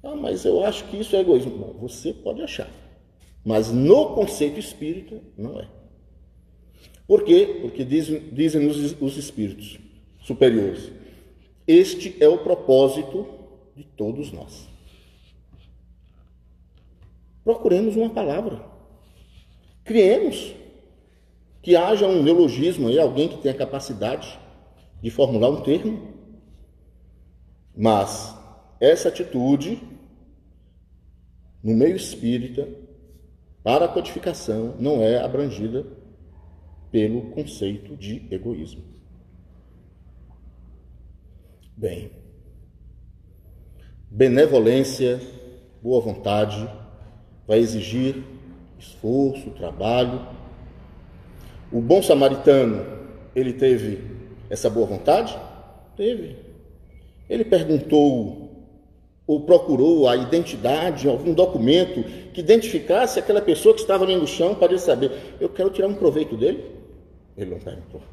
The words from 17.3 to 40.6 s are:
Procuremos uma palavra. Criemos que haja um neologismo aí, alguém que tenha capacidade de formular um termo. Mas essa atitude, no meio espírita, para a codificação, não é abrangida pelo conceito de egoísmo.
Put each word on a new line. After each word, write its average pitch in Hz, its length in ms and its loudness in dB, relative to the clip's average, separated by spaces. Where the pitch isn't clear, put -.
Procuremos 214 480 2
uma 226 160 0
palavra. 190 500 -6
Criemos 226 680 2
que 175 140 6
haja 202 320 2
um 185 120 2
neologismo 147 680 2
aí, 135 100 2
alguém 147 300 2
que - 100 -12
tenha 131 160 -4
capacidade 127 840 -8
de 113 100 -6
formular 123 400 2
um 151 120 -4
termo. 185 500 -4
Mas 104 640 0
essa 160 300 4
atitude, 143 680 -2
no 110 140 -2
meio 156 180 4
espírita, 123 720 -6
para 143 220 2
a 170 40 -2
codificação, 127 920 -6
não 135 200 0
é 113 200 2
abrangida 123 640 -6
pelo 113 400 -2
conceito 101 640 -10
de 101 320 -12
egoísmo. 92 540 -10